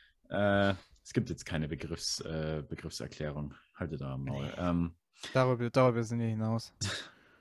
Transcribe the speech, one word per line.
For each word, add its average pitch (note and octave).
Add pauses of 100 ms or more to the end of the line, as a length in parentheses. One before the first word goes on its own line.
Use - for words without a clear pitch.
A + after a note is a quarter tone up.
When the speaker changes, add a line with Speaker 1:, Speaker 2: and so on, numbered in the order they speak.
(300)
Speaker 1:
Äh, G2+ (280)
es -
gibt -
jetzt -
keine D#2
Begriffs-, D#2+
äh, D#2
Begriffserklärung. D2 (220)
Haltet D2+
da C2+
am C2+
Maul. C#2
Speaker 2:
Nee. C#2+
Speaker 1:
Ähm, F2 (380)
Speaker 2:
Darüber, B2+
darüber A#2+
sind A#2
wir A#2
hinaus. A2
Speaker 1:
<laughs> - (280)